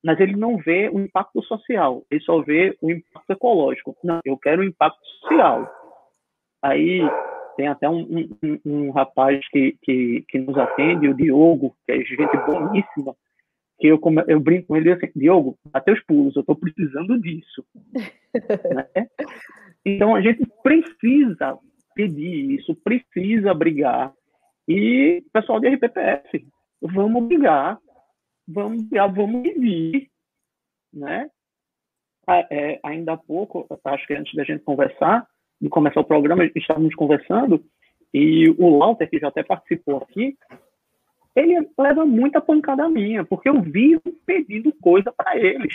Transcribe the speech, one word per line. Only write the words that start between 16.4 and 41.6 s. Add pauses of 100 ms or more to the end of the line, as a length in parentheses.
tô
precisando
disso." (280)
<laughs>
Né? (1000)
Então
a
gente (200)
precisa (360)
pedir
isso,
precisa
brigar. (560)
E,
pessoal
de
R
P
P
S, (340)
vamos
brigar, (680)
vamos
brigar,
vamos
medir, (840)
né? (960)
Ah,
é,
ainda
há
pouco, (160)
acho
que
antes
da
gente
conversar, (340)
de
começar
o
programa, (100)
estávamos
conversando, (500)
e
o
Walter,
que
já
até
participou
aqui, (1000)
ele (100)